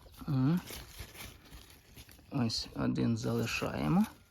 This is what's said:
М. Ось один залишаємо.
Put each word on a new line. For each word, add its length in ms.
М. 320
Ось 460
один 400
залишаємо. 880